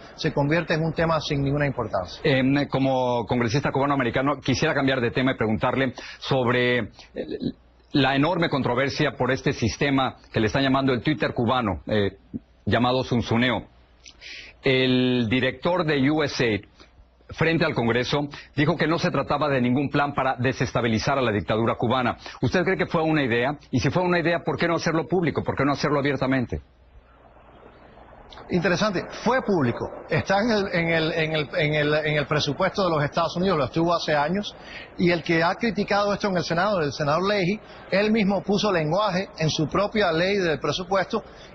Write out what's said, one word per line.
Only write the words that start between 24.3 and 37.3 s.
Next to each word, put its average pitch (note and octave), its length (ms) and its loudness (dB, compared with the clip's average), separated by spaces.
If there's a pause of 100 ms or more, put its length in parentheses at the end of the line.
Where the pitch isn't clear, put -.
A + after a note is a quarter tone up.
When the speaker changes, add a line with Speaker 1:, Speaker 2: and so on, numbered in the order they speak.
Speaker 2:
¿por D3 120 -2
qué E3+ 100 0
no E3+ 80 2
hacerlo D#3+ 320 0
público? E3+ 360 0
¿Por - 120 -4
qué C#3 100 0
no D3 60 2
hacerlo C#3+ 280 0
abiertamente? C3 640 0 (1900)
Speaker 1:
Interesante, F3+ 500 0 (220)
fue B3 180 2
público, C3+ 480 0 (180)
está F#3+ 320 0
en A#3 120 0
el, G3+ 200 0
en E3+ 180 0
el, D#3+ 240 0
en D#3+ 200 -2
el, D3+ 240 -2
en D3+ 160 0
el, D3+ 220 2
en D3+ 220 0
el D3 100 -2
presupuesto D3+ 560 0
de F3 80 2
los D3 120 0
Estados E3 340 -2
Unidos, F#3 200 2
lo C#3 80 2
estuvo E3+ 300 0
hace D#3+ 200 0
años, E3+ 400 -2 (440)
y F3+ 100 4
el F3 140 0
que E3 180 2
ha F3 140 2
criticado G3+ 580 0
esto G3 140 -2
en F#3+ 100 0
el D#3+ 60 0
Senado, F#3 360 0
el C#3+ 120 0
senador D#3+ 360 0
Leahy, G3+ 320 0 (300)